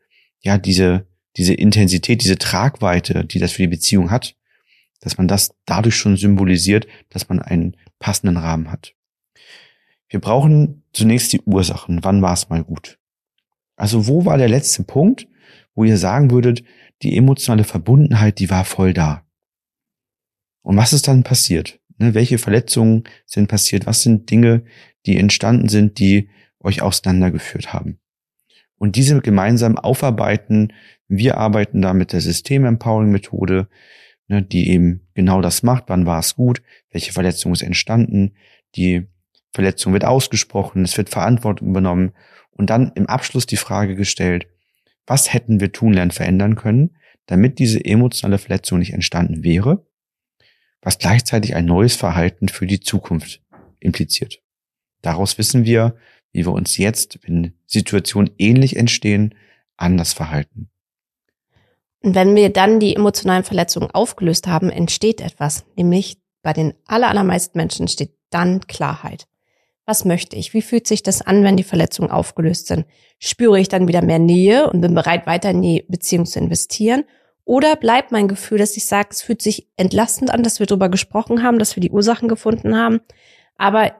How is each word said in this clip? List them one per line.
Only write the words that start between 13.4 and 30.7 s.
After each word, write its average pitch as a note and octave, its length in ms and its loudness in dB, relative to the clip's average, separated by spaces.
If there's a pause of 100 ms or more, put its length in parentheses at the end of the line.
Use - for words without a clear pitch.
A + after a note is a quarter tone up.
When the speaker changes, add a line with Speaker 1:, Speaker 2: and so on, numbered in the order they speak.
Speaker 1:
Also G#2+ 320 -2
wo E3 180 2
war D#3 120 2
der B2+ 120 4
letzte B2 340 0
Punkt, F3+ 440 0 (480)
wo A2 80 0
ihr A2 140 4
sagen A#2+ 340 2
würdet, A#2+ 320 2 (380)
die G2+ 140 -2
emotionale B2 480 4
Verbundenheit, A2+ 760 2
die F2+ 100 -2
war F#2 160 0
voll F#2 280 0
da? D#2 320 -2 (1400)
Und - 160 0
was A#2+ 160 2
ist C#3+ 140 0
dann C3 160 6
passiert? - 560 -2 (180)
Ne, A2+ 160 2
welche A#2+ 240 2
Verletzungen A2+ 640 2 (220)
sind G#2 220 0
passiert? - 380 -2
Was A2+ 160 -2
sind A2 300 2
Dinge, A#2 320 4 (420)
die F#2+ 120 2
entstanden G#2 520 2
sind, G#2 300 2
die G2 300 2 (300)
euch G2 220 -4
auseinandergeführt F#2 880 -2
haben? - 280 -10 (800)
Und G2+ 180 -2
diese C3+ 260 2
gemeinsam A2 560 2
aufarbeiten. G#2+ 960 -2 (340)